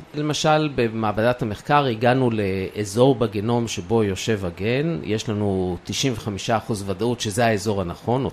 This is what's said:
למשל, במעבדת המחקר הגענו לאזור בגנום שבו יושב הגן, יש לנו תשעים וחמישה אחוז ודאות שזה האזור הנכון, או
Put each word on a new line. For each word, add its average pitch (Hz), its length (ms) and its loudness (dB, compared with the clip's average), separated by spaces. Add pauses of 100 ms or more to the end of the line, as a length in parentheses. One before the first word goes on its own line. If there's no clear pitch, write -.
(160)
למשל, 151 600 0
במעבדת 113 680 0
המחקר 139 420 0
הגענו 123 460 2
לאזור 104 840 2
בגנום 113 540 0
שבו 107 360 0
יושב 98 400 0
הגן, 113 600 -2
יש 107 240 -4
לנו 95 560 0
תשעים 123 320 -2
וחמישה 104 400 -2
אחוז 101 340 -4
ודאות 113 300 -2
שזה 117 260 0
האזור 104 340 0
הנכון, 113 440 -2
או 85 80 -2